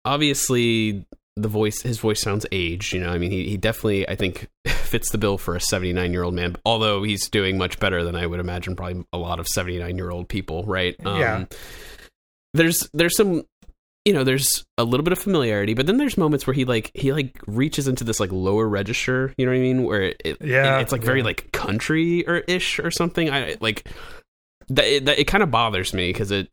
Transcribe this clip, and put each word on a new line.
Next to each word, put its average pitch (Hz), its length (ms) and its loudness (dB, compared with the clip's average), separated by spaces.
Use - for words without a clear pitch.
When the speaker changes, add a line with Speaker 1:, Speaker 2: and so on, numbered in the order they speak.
Speaker 1:
obviously 120 1000 2
the 107 100 -2
voice, 107 340 0
his 120 160 -2
voice 107 240 0
sounds 104 300 -2
aged, 90 420 -2
you 92 60 -2
know? 87 100 -2
I 87 80 0
mean, 87 140 0
he, 92 180 -2
he 104 80 -4
definitely, 104 500 0
I 98 80 -4
think, - 420 -4
<laughs> - 100 -8
fits - 440 0
the 113 60 -2
bill 101 200 2
for 87 180 -4
a 87 60 -4
seventy-nine-year-old 90 720 0
man, 87 320 -2
although 107 380 2
he's 104 260 -2
doing 95 280 2
much 92 220 -2
better 92 240 2
than 87 140 -2
I 87 100 -2
would 87 140 -4
imagine 90 340 -6
probably 90 380 -8
a 87 40 -6
lot 85 220 -4
of 85 80 -6
seventy-nine-year-old 90 800 -4
people, 92 380 -4
right? 92 380 0
Speaker 2:
Yeah. 110 320 0
Speaker 1:
Um, 95 120 -6
there's, 165 400 2
there's 170 220 2
some, 180 280 2
you 202 80 6
know, 135 120 4
there's 131 400 2
a 117 60 2
little 123 220 2
bit 180 80 2
of 180 60 -2
familiarity, 110 540 2
but 131 140 0
then 208 100 4
there's 285 200 2
moments 151 280 2
where 131 80 0
he, 135 120 2
like, 120 280 0
he, 135 200 0
like, 143 340 -4
reaches 135 400 0
into 127 160 0
this, 113 160 -2
like, 95 120 0
lower 95 360 2
register, 120 680 -2
you 131 80 2
know 127 80 2
what 127 40 2
I 127 40 2
mean? 127 220 2
Where 101 200 2
it, - 200 -4
it, - 180 -4
Speaker 2:
Yeah, 135 380 2
Speaker 1:
it's, 127 120 -2
like, 123 100 -2
very, 127 180 2
Speaker 2:
yeah. 123 60 0
Speaker 1:
like, - 280 -4
country 160 720 0
or 170 120 2
ish - 400 -2
or 170 120 -2
something. 170 400 0
I, 135 300 -2
like, 110 260 -2
that, 135 160 2
it, 135 200 2
that, 143 140 4
it 147 80 4
kinda 202 180 4
bothers 113 480 0
me 90 200 0
'cause 98 180 -2
it, 98 220 0